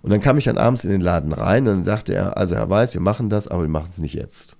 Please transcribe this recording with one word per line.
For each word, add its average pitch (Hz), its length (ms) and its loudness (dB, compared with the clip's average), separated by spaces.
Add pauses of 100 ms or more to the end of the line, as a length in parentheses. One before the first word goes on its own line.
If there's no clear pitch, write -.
Und - 100 -2
dann 202 100 4
kam 143 160 4
ich 139 80 2
dann - 140 0
abends 120 260 2
in 92 60 0
den 95 100 2
Laden 82 320 0
rein 117 340 2
und 101 100 2
dann 90 60 -2
sagte 104 300 -2
er, 95 240 -2
„Also 95 160 0
Herr 107 160 -2
Weiß, 110 240 2
wir - 80 -4
machen 104 300 0
das, 104 160 -2
aber 87 160 -2
wir 78 60 0
machen's 78 280 -4
nicht 78 160 -4
jetzt.“ - 460 -8